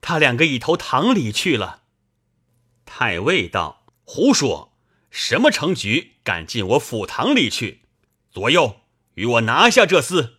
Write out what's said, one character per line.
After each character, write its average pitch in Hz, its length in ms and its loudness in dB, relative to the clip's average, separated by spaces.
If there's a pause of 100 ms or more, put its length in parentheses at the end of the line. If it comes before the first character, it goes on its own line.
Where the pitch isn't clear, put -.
他 165 180 -4
两 135 180 2
个 151 80 2
已 139 140 0
投 165 180 0
堂 175 380 0
里 131 160 -2
去 139 260 -2
了。” 98 260 -8 (1000)
太 98 360 -4
尉 127 260 0
道 82 400 -6 (180)
：“胡 247 300 2
说！ 95 380 -2 (360)
什 - 320 -4
么 269 120 4
程 - 200 -2
局 120 520 -4
敢 85 200 -4
进 98 220 -6
我 113 140 2
府 107 260 -8
堂 196 260 -2
里 185 160 2
去？ - 340 -8 (500)
左 107 180 -2
右， 147 300 2 (340)
与 92 100 -8
我 117 180 2
拿 143 280 4
下 220 160 6
这 170 140 4
厮！” 156 380 -2